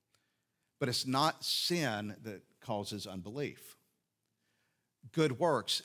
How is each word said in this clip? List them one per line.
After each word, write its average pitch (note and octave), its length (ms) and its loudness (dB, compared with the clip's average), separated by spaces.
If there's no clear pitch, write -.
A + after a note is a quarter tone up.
But C3+ 80 0
it's B2 180 0
not C3+ 380 2
sin A2 800 -2
that G#2 200 -10
causes G#2 460 -6
unbelief. F#2+ 680 -10
Good D3 280 4
works D3 460 2